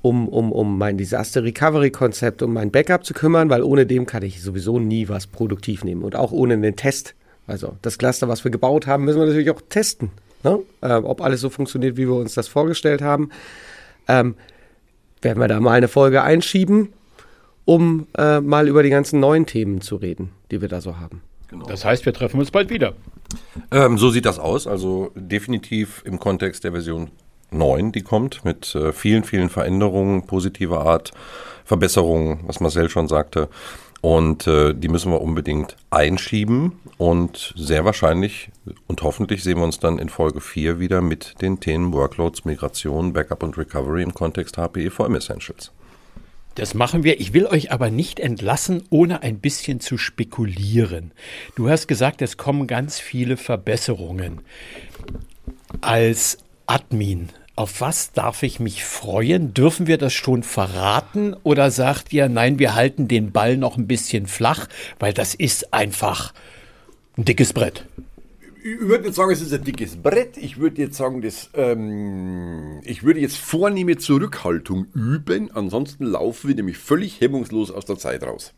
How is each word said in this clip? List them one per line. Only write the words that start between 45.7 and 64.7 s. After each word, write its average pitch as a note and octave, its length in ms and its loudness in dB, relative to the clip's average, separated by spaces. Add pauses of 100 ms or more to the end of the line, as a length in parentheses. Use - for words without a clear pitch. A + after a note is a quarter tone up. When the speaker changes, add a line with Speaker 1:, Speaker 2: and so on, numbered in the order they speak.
Speaker 3:
Das G#2+ 200 -8
machen A#2+ 280 0
wir. D3+ 160 4
Ich F#2+ 140 -6
will F3+ 140 4
euch D#3+ 260 0
aber B2 180 0
nicht B2 300 -4
entlassen, B2 680 -2
ohne E3+ 320 2
ein A2 180 -4
bisschen C#3 400 -4
zu - 180 -6
spekulieren. G2+ 1120 -2 (460)
Du A#2 120 0
hast D#3 200 2
gesagt, C3 340 0
es - 140 -6
kommen C#3+ 320 -2
ganz B2+ 320 -4
viele B2 360 -4
Verbesserungen. F#2 1080 -6 (1400)
Als A2+ 580 2 (280)
Admin, G2+ 640 -2 (260)
auf - 240 -4
was - 320 -4
darf - 320 -2
ich B2 160 -4
mich A2 240 -4
freuen? A#2 680 0
Dürfen D#3 360 4
wir D#3+ 100 4
das C#3 140 0
schon B2 320 0
verraten? G2+ 1000 0
Oder C#3+ 300 4
sagt C3 400 -2
ihr, C#3+ 160 4
nein, B2 320 2
wir A2+ 160 4
halten C3 320 2
den G#2+ 240 0
Ball A#2 240 2
noch B2+ 200 -2
ein A2+ 120 -2
bisschen A2+ 400 -2
flach, A#2+ 400 0 (320)